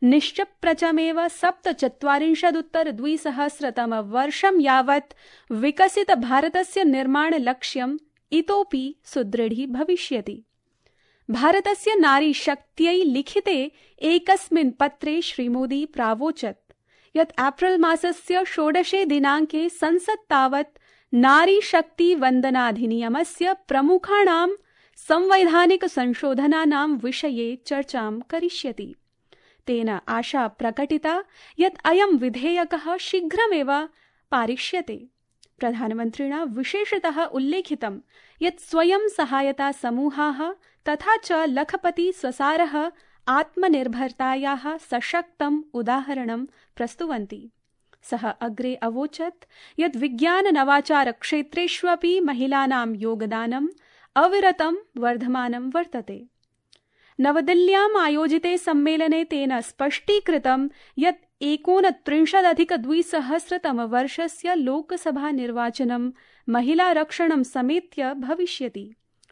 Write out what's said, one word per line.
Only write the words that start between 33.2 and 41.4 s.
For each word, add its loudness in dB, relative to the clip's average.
पारिष्यते। -4
प्रधानमन्त्रिणा -4
विशेषतः -4
उल्लेखितं -4
यत् -2
स्वयं 0
सहायता -2
समूहाः -4
तथा 0
च -4
लखपति -2